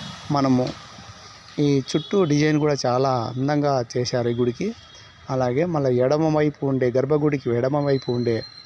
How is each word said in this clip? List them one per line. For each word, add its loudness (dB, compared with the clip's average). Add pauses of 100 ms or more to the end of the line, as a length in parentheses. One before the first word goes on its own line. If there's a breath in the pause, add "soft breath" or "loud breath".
(320)
మనము 2 (920)
ఈ 2
చుట్టూ 0
డిజైన్ 2
కూడా 2 (100)
చాలా 0
అందంగా 0 (120)
చేశారు -2
ఈ -2
గుడికి. -2 (540 loud breath)
అలాగే 0
మళ్ళీ 0
ఎడమవైపు 2
ఉండే 0
గర్భగుడికి 0
ఎడమవైపు 0
ఉండే -2 (200)